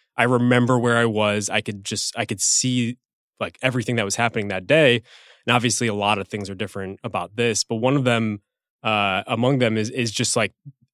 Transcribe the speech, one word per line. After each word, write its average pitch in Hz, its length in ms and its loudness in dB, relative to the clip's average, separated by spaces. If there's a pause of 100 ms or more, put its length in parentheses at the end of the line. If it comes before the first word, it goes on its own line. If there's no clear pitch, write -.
(180)
I 120 60 0
remember 123 560 4
where 117 200 2
I 117 80 2
was. 104 440 0
I 107 120 -2
could 101 220 -10
just, - 320 -6
I 113 100 -4
could 104 140 -8
see, 123 580 0 (420)
like, - 200 -8
everything 123 360 -2
that 113 80 0
was 98 100 -4
happening 117 340 -2
that 92 200 -6
day. 135 340 4 (440)
And 120 80 4
obviously 120 340 0
a 104 60 -2
lot 104 240 0
of 98 100 -8
things 104 200 -8
are 98 80 -10
different 98 460 -8
about 98 320 -6
this, 117 300 0
but 117 120 -4
one 127 200 2
of 139 80 0
them, 113 380 0 (420)
uh, 101 420 0
among 127 320 2
them 113 180 2
is, 110 140 -2
is 113 220 -4
just, - 240 -2
like, 107 160 0 (420)